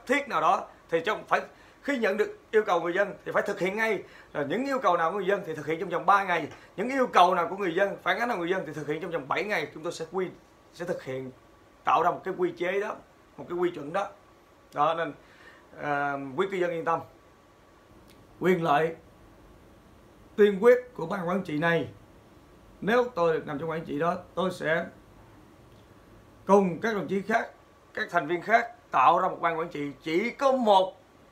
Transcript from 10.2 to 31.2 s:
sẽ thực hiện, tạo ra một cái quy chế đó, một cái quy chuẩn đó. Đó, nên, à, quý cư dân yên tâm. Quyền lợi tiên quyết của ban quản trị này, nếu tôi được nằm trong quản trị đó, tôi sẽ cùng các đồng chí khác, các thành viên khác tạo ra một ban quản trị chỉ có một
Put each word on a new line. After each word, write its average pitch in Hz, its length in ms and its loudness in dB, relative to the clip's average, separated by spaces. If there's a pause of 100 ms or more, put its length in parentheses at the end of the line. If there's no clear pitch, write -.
sẽ 170 120 -12
thực - 180 -6
hiện, 131 280 -8 (540)
tạo 156 180 4
ra 175 80 2
một 165 140 -4
cái 185 120 -4
quy 175 160 0
chế 185 280 -2
đó, 214 160 -6 (400)
một 139 120 -14
cái 175 100 -6
quy 175 120 0
chuẩn 147 220 -10
đó. - 160 -2 (640)
Đó, 151 200 2
nên, 160 180 -4 (720)
à, 143 360 -2 (180)
quý 190 140 2
cư - 60 -4
dân 175 140 0
yên 165 140 -6
tâm. 165 160 0 (1400)
Quyền 175 220 2
lợi 160 320 2 (1400)
tiên 202 240 6
quyết 240 180 8 (160)
của 165 120 -8
ban 175 220 -4
quản 185 140 0
trị 151 160 -6
này, 165 300 2 (920)
nếu 240 240 2 (100)
tôi 170 180 2
được 147 140 -4
nằm 147 120 -8
trong 160 120 -6
quản 160 140 -6
trị 139 140 -6
đó, 175 180 0 (180)
tôi 180 160 -2
sẽ 170 360 -2 (1600)
cùng 190 340 4
các 220 140 -2
đồng 165 140 -4
chí 190 140 -2
khác, 233 280 -2 (440)
các 214 160 -6
thành 165 160 0
viên 170 160 -4
khác - 480 0
tạo 143 280 6
ra 185 100 0
một 151 120 -6
ban 165 180 0
quản 165 100 -4
trị 147 240 -8 (100)
chỉ 190 280 0
có 269 220 2
một 208 440 4 (360)